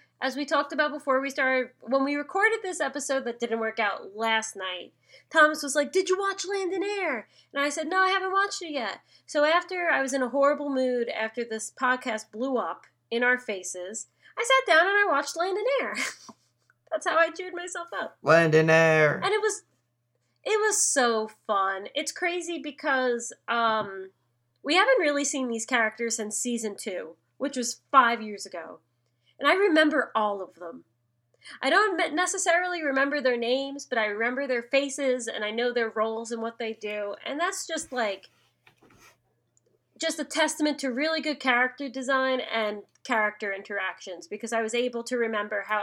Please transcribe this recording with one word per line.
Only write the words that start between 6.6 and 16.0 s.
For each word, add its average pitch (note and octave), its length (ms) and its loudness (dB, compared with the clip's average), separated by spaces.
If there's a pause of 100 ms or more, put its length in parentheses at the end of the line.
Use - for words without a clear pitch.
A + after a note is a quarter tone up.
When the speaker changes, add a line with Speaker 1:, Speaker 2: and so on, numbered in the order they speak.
Speaker 1:
in F#4+ 100 -2
Air?" F#4 460 -4 (260)
And C#4+ 80 0
I D4 80 2
said, D#4 180 -6
"No, F#4 100 0
I F#4 120 6
haven't F#4+ 220 0
watched G4 300 0
it E4 100 -8
yet." A#3+ 280 -6 (260)
So D4 180 2
after F4 440 2
I C4+ 140 4
was B3+ 100 -2
in C4+ 100 0
a B3 60 0
horrible C#4+ 400 2
mood B3+ 400 0
after A3 360 -6
this A3 360 -8
podcast B3+ 520 -2
blew B3+ 260 -2
up F3+ 260 -6 (260)
in A#3 120 0
our B3 160 4
faces, F#3+ 720 -10 (300)
I A4+ 60 -2
sat B4+ 300 4
down E4 120 8
and G4+ 100 2
I G4+ 140 4
watched D4 260 0
Land F#4 220 0
in G#4+ 60 -2 (160)
Air. G#3 140 -4 (480)